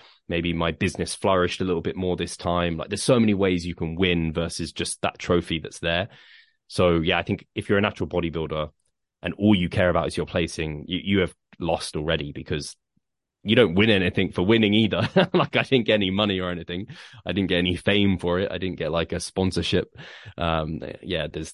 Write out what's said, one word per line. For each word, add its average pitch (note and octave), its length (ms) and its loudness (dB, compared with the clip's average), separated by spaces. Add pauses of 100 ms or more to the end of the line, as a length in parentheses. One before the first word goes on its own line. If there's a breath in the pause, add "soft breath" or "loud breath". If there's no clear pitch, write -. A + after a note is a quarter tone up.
(300 loud breath)
maybe E2+ 240 -2
my E2 180 0
business F2 420 -4
flourished F#2 460 0
a G2 60 -4
little E2+ 160 -2
bit F2 160 -6
more F2+ 180 -2
this E2+ 220 -6
time. F2 400 -2
Like, D#2 120 -8
there's G2+ 140 -6
so B2+ 160 4
many G#2+ 140 4
ways F#2 320 0
you F2 100 -8
can E2 200 -6
win E2+ 360 2
versus E2+ 400 -4
just - 300 -8
that - 180 -4
trophy F2 400 0
that's - 200 -14
there. E2+ 280 -2 (600 loud breath)
So, F2 340 4
yeah, E2+ 160 2
I E2+ 60 0
think - 300 -4
if - 140 -8
you're G2+ 120 2
a - 20 2
natural G2+ 260 -2
bodybuilder D#2+ 640 -4 (520)
and F2+ 120 -4
all G#2+ 200 4
you F2 140 2
care F2+ 220 2
about E2 180 2
is - 80 -6
your D#2+ 100 -4
placing, D#2 600 -4
you, F2 160 -6
you G2 160 2
have F2 160 0 (240)
lost E2 380 -4
already, D2+ 340 -2
because C#2+ 460 -8 (640)
you G#2+ 140 2
don't F#2 180 6
win G#2+ 140 6
anything F#2+ 420 2
for F2+ 120 0
winning G#2+ 300 4
either. G#2 280 4 (140)
<laughs> F3+ 180 2
Like, C#3+ 240 0
I A2+ 60 4
didn't B2 240 2
get A2 80 4
any F#2+ 160 2
money G2 280 0
or F2+ 100 -4
anything. F2 380 -8 (380 loud breath)
I F2+ 80 -4
didn't F#2 160 0
get F2 80 2
any F2+ 180 2
fame G2+ 440 2
for F2 200 0
it. - 140 -2
I F2+ 40 -6
didn't E2+ 200 -6
get, D#2 160 -4
like, E2 180 -2
a E2+ 80 -4
sponsorship. F#2 720 0 (440 loud breath)
Um, D#2+ 420 -2 (240)
yeah, D#2 240 -4
there's, D#2+ 260 -10